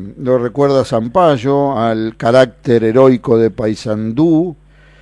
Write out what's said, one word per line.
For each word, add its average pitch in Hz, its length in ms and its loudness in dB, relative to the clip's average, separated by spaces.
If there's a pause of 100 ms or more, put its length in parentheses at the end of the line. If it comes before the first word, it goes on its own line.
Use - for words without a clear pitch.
(200)
lo 127 200 0
recuerda 131 440 0
Zampayo, 139 920 0
al 113 400 -4
carácter 120 680 2
heroico 120 540 2
de 113 140 2
Paysandú. 113 1040 -2 (460)